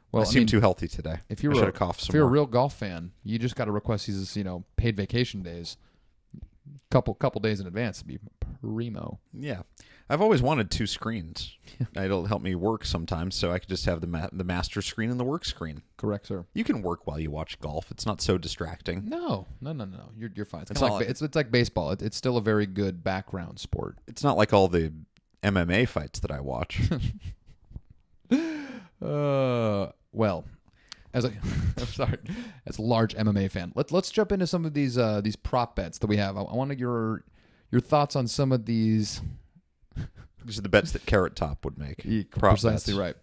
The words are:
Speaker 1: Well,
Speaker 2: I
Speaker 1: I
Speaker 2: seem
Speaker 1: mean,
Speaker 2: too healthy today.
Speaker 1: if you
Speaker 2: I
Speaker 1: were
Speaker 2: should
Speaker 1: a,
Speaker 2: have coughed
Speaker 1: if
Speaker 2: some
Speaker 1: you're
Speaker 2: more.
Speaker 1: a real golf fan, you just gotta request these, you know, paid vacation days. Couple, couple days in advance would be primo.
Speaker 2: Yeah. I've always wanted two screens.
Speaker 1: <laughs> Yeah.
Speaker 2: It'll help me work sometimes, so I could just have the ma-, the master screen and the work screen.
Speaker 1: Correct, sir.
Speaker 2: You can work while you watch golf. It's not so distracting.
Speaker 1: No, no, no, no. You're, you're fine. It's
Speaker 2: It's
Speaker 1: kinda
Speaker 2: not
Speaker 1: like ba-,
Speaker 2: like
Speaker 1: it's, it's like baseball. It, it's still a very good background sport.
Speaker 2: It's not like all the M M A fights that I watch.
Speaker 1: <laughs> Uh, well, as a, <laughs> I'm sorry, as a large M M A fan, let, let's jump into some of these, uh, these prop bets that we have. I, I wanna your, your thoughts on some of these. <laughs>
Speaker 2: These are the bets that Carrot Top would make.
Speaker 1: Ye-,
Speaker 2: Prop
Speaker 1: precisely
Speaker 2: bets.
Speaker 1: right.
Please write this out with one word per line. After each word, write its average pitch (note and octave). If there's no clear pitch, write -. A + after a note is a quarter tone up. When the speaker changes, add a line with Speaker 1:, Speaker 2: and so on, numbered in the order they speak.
Speaker 1:
Well, A2+
Speaker 2:
I G#2
Speaker 1:
I -
Speaker 2:
seem C3
Speaker 1:
mean, A2+
Speaker 2:
too A2
healthy F#2
today. E2
Speaker 1:
if -
you D3
Speaker 2:
I -
Speaker 1:
were -
Speaker 2:
should A2+
Speaker 1:
a, -
Speaker 2:
have F#2+
coughed F2
Speaker 1:
if -
Speaker 2:
some -
Speaker 1:
you're D3+
Speaker 2:
more. A#2+
Speaker 1:
a -
real D3
golf B2
fan, F2+
you A2
just A#2
gotta G#2+
request G#2
these, F#2+
you G2
know, F2+
paid A2+
vacation G#2
days. E2+
Couple, B2
couple B2
days G#2
in F#2+
advance G2
would -
be G2
primo. A2+
Speaker 2:
Yeah. B2
I've D3
always G3+
wanted B2+
two A2
screens. F#2
Speaker 1:
<laughs> -
Yeah. F#2+
Speaker 2:
It'll F#2+
help G#2
me F#2
work G#2
sometimes, E2+
so F2
I F#2
could -
just F#2
have F2
the E2+
ma-, E2+
the F#2
master F#2
screen A2+
and B2
the B2
work D3
screen. D2+
Speaker 1:
Correct, G#2
sir. F2+
Speaker 2:
You A3+
can B2
work F2
while D2+
you D#2
watch D#2
golf. D2+
It's -
not G#2+
so F#2
distracting. E2+
Speaker 1:
No, C#4+
no, C#3+
no, B2+
no. F#2
You're, A2
you're G#2
fine. -
It's C#3+
Speaker 2:
It's -
Speaker 1:
kinda B2
Speaker 2:
not G#2
Speaker 1:
like A2
ba-, A#2
Speaker 2:
like A#2
Speaker 1:
it's, C#3
it's D3+
like C3+
baseball. G2
It, G2
it's G#2+
still B2+
a A2
very G#2
good F#2
background -
sport. -
Speaker 2:
It's -
not B2
like G#2+
all G2
the E2
M G2+
M E2+
A A2
fights -
that -
I C#2
watch. C2
Speaker 1:
<laughs> -
Uh, C3
well, G2+
as A#2+
a, B2+
<laughs> -
I'm -
sorry, -
as -
a G#2+
large A2+
M G#2+
M G2+
A G2
fan, F2+
let, D3
let's F#3
jump G#3+
into F#3
some E3
of D3+
these, C3
uh, G#2+
these G#2
prop -
bets F2
that A2
we G#2
have. G2
I, G2+
I -
wanna C3+
your, A#2
your B2
thoughts D3
on B2+
some C3+
of A2+
these. A2
<laughs> -
Speaker 2:
These A2+
are G2+
the G2+
bets F2+
that -
Carrot F#2+
Top -
would C#2
make. C#2+
Speaker 1:
Ye-, G#2+
Speaker 2:
Prop -
Speaker 1:
precisely G#2+
Speaker 2:
bets. G2
Speaker 1:
right. F2